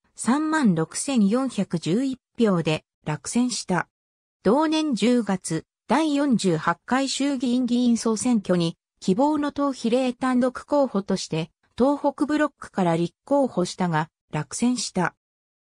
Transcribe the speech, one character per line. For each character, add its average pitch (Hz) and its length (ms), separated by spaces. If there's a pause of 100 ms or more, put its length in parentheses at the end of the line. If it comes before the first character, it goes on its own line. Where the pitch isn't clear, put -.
(160)
三 302 340
万 285 240
六 160 220
千 240 320
四 254 220
百 185 280
十 190 280
一 262 140 (200)
票 190 240
で 156 200 (220)
落 151 240
選 247 220
し - 140
た。 - 220 (540)
同 277 260
年 311 280
十 240 260
月、 185 440 (220)
第 294 280
四 277 220
十 175 200
八 170 300
回 269 200
衆 269 300
議 247 120
院 247 180
議 240 80
員 240 220
総 226 200
選 247 200
挙 185 200
に、 170 200 (220)
希 190 140
望 294 240
の 294 140
党 285 220
比 226 180
例 254 220
単 254 260
独 247 260
候 285 220
補 196 160
と 190 140
し - 100
て、 160 240 (260)
東 277 220
北 285 260
ブ 302 140
ロ 302 80
ッ - 100
ク - 140
か 196 120
ら 170 120
立 170 180 (120)
候 277 220
補 180 180
し - 100
た 180 140
が、 160 200 (220)
落 - 240
選 247 220
し - 140
た。 - 240 (580)